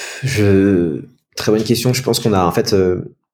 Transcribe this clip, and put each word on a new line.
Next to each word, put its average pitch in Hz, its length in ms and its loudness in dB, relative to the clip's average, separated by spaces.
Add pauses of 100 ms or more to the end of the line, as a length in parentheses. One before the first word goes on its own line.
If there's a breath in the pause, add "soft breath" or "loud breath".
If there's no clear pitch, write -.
(220 loud breath)
je... 98 800 2 (340)
Très - 160 0
bonne 110 120 2
question. 120 280 0
Je 120 100 -4
pense 113 180 -2
qu'on 110 120 0
a, 92 120 2
en 85 80 0
fait, - 200 -2
euh, 92 440 0 (180)